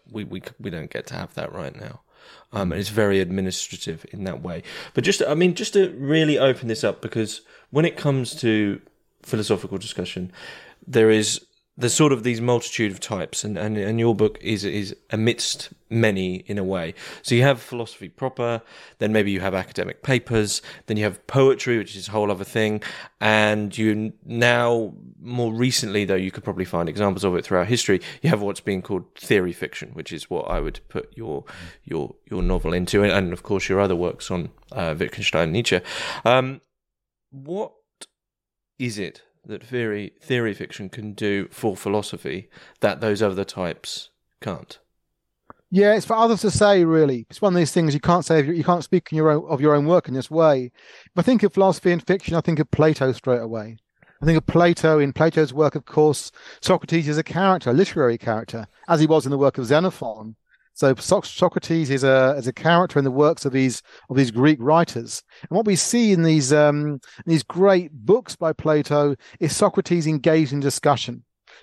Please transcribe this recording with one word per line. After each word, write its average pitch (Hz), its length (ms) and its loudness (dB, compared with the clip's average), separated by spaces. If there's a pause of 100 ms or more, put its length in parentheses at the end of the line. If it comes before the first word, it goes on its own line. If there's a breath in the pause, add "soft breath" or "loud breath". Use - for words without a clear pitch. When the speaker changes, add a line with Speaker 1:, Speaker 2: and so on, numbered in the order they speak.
Speaker 1:
we, 107 140 -12
we, 95 180 -12 (200)
we 98 100 -10
don't 78 200 -12
get - 180 -10
to - 60 -12
have 90 200 -12
that - 180 -10
right 76 220 -12
now. - 280 -18 (500 soft breath)
Um, 98 180 -4
and 80 100 -4
it's 101 100 -6
very 104 280 2
administrative 92 920 -6
in 101 140 -12
that 80 180 -8
way. 87 200 -12 (320 loud breath)
But 131 80 -2
just, 196 240 0
I 143 80 -2
mean, 175 200 2
just - 180 -6
to 190 260 2
really 147 400 2
open 127 300 0
this 110 160 -4
up, 101 180 -2
because 110 380 -6 (300 soft breath)
when 147 140 2
it 170 120 -2
comes 135 400 -2
to 107 440 0 (420)
philosophical 98 560 -4
discussion, 90 520 -8 (560 loud breath)
there 113 240 4
is, 107 340 0 (320)
there's 123 180 -2
sort 151 180 6
of 113 120 -2
these 117 180 -2
multitude 120 500 0
of 90 80 -14
types, - 420 -8
and, 104 140 -6
and, 107 220 -4
and 107 200 -4
your 117 160 2
book 107 280 0
is, 101 220 -4
is 98 300 -6 (140)
amidst - 640 -2 (180)
many 98 480 0 (100)
in 104 120 -6
a 95 60 -4
way. 90 280 -4 (300 loud breath)
So - 120 -2
you 120 80 4
have 131 200 2
philosophy 113 480 -12
proper, 120 500 -6 (380 loud breath)
then 107 140 -2
maybe 104 180 2
you 95 100 -2
have 95 140 -4
academic 92 480 -6
papers, 117 580 0 (260 loud breath)
then 107 120 -2
you 107 60 0
have 98 220 -6
poetry, 135 520 2
which 101 180 -8
is 95 120 -14
a - 20 -14
whole 104 200 0
other 98 140 -4
thing, 107 380 -2 (360 loud breath)
and 107 600 0
you 110 140 2
n-, 107 200 -4 (140)
now, 120 640 2 (300)
more 120 320 -4
recently, 113 500 0
though, 95 120 0
you 95 140 -2
could - 140 -16
probably 92 220 -4
find 85 200 -2
examples 95 380 -2
of 92 100 2
it 85 120 -2
throughout 90 220 0
history, 107 340 0 (180 loud breath)
you 147 80 0
have 107 140 2
what's 101 180 -6
being 95 220 -4
called 92 220 -6 (100)
theory 92 380 0
fiction, - 420 -12
which - 180 -14
is 82 160 -12
what 87 220 -6
I 87 100 -2
would 73 200 -8 (100)
put - 260 -12
your, 90 280 -10 (400 loud breath)
your, 76 300 -8 (160)
your 95 120 -4
novel 87 320 0
into, 90 280 2
and, 101 100 4
and 92 200 0
of 90 100 -10
course - 280 -4
your 95 100 2
other 95 160 2
works - 340 -6
on, 90 200 -6 (220)
uh, 82 260 -4
Wittgenstein 85 460 -2
and 80 80 -2
Nietzsche. 98 280 0 (460 loud breath)
Um, 131 340 2 (720)
what 151 420 -12 (1080)
is 117 200 -6
it 92 240 -10 (240)
that 104 180 -14
theory, 113 560 -6
theory 120 320 -2
fiction 95 380 -12
can 107 240 -12
do 101 360 -2
for 107 240 -4
philosophy 98 760 -6 (300 soft breath)
that 101 200 0
those 107 220 0
other 98 200 0
types - 680 -8 (320)
can't? - 360 -12 (920)
Speaker 2:
Yeah, 202 240 6
it's 208 100 0
for 240 100 -2
others 226 280 2
to 214 80 2
say, 202 340 6
really. 151 460 4
It's - 100 -20
one 185 140 2
of - 20 4
these 165 160 2
things 160 220 2
you 143 60 -2
can't 175 240 2
say, 160 160 4
if 135 60 0
you, 143 60 -2
you 170 100 -2
can't 175 220 0
speak - 260 0
in 156 60 -4
your 156 140 4
own, 151 180 0
of 143 140 -2
your 151 120 6
own 147 120 2
work 170 220 2
in 131 60 -6
this 131 160 -6
way. 151 420 2 (420 soft breath)
But 175 100 0
I - 0 -
think 254 180 4
of 202 120 2
philosophy 190 360 2
and 175 160 -2
fiction, 180 280 -2
I 165 80 0
think 165 160 0
of 147 120 -2
Plato 151 420 2
straight 123 280 0
away. 113 380 -10 (420 soft breath)
I 143 60 -2
think 160 100 4
of 156 100 0
Plato. 165 520 4
In 139 160 0
Plato's 156 400 0
work, 147 200 2
of 147 120 -8
course, 151 440 2 (300 loud breath)
Socrates 165 480 0
is 151 80 -2
a 160 60 0
character, 180 480 2
a - 20 4
literary 135 460 2
character, 113 480 -6 (220 soft breath)
as 165 120 2
he 156 60 6
was 151 180 4
in 135 60 -4
the 139 80 -2
work 139 180 2
of 131 80 -4
Xenophon. 113 720 -2 (360)
So 135 220 2
Soc-, - 320 0
Socrates 165 640 0
is 135 140 0
a, 135 340 4
is 120 80 -6
a 127 80 -4
character 170 440 2
in 139 60 2
the 135 60 0
works 147 340 2
of 135 80 -2
these, 131 300 0 (260 soft breath)
of 127 80 -2
these 131 140 4
Greek 131 320 4
writers. 147 600 0 (200 loud breath)
And - 120 -8
what 214 120 2
we 202 100 4
see 233 360 2
in 170 100 4
these, 156 320 4
um, 147 460 2 (180 loud breath)
in - 80 -20
these 160 160 2
great 180 500 2
books 156 420 0
by 160 200 -2
Plato 147 600 0 (260 soft breath)
is 160 140 -2
Socrates 175 520 0
engaged 156 480 2
in 143 60 -2
discussion. 135 640 0 (380 soft breath)